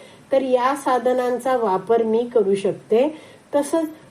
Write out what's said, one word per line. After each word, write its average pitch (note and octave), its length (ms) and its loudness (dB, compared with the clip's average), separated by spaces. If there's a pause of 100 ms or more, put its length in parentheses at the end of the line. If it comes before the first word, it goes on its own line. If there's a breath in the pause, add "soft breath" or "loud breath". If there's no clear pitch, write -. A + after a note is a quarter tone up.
(320 loud breath)
तर C4+ 100 4
या B3+ 340 0
साधनांचा B3+ 800 0
वापर A3+ 460 0
मी A3+ 300 0
करू G3+ 220 2
शकते. A3 600 -2 (380 loud breath)
तसंच D#4 340 -2 (220 loud breath)